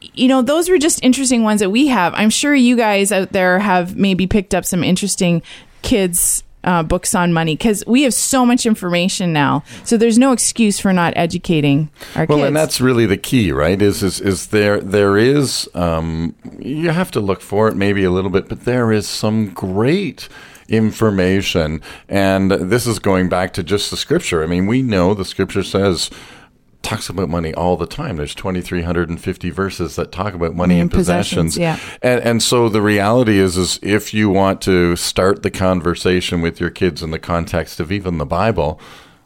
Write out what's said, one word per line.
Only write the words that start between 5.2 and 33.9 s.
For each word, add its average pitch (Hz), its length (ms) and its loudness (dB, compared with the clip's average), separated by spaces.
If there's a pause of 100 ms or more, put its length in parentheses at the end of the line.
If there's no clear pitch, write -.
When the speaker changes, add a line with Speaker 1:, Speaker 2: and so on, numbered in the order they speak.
Speaker 1:
kids, - 600 0 (240)
uh, 175 160 2
books 175 320 -2
on 175 160 2
money, 165 280 0
'cause 214 280 0
we 254 180 4
have 233 100 0
so 254 320 0
much 240 180 2
information 180 720 0
now. 139 280 0 (220)
So 226 140 2
there's 226 200 4
no 269 140 6
excuse 220 480 0
for 190 140 2
not 170 200 2
educating 156 760 0 (260)
our 160 80 0
Speaker 2:
Well, 151 140 2
Speaker 1:
kids. 143 80 2
Speaker 2:
and 143 100 0
that's 156 240 0
really 123 240 4
the 98 140 2
key, 107 340 0
right? 82 300 2
Is, 101 200 2
is, 92 160 -2
is 95 280 -2
there, 104 340 2
there 98 380 2
is, 131 560 2
um, 82 600 -2 (240)
you 151 300 -6
have 175 220 -2
to 127 100 -2
look 98 220 -2
for 107 260 0
it - 80 -2
maybe 101 260 0
a 92 80 2
little 95 200 0
bit, 92 180 0
but - 160 -12
there 120 280 2
is 104 140 0
some 110 420 -2
great 120 800 -2 (600)
information. 95 920 0 (280)
And 95 420 2
this 98 360 0
is 110 120 0
going 92 300 2
back 92 260 -2
to 98 80 -4
just 98 280 -2
the 90 60 -8
scripture. 90 460 -2
I 78 40 -2
mean, 87 200 0
we 127 160 0
know 101 320 2
the 95 100 -4
scripture 95 380 -4
says, 95 480 -2 (720)
talks - 260 -8
about 87 220 -4
money 82 240 -4
all 87 240 0
the 85 80 -4
time. 139 300 -10
There's 73 180 -8
twenty-three 90 480 -6
hundred 85 260 -2
and 82 100 -8
fifty 90 300 -8
verses 87 480 -6
that 82 160 -6
talk 95 220 -8
about 85 200 -4
money 87 220 2
Speaker 1:
Mm, 85 60 2
Speaker 2:
and 87 80 -2
possessions. 170 640 0
Speaker 1:
possessions, - 40 -4
yeah. 165 200 -2 (240)
Speaker 2:
And, 123 200 2
and 117 200 0
so 120 260 2
the 104 140 2
reality 104 560 4
is, 95 180 2
is 90 260 -2
if 101 300 -2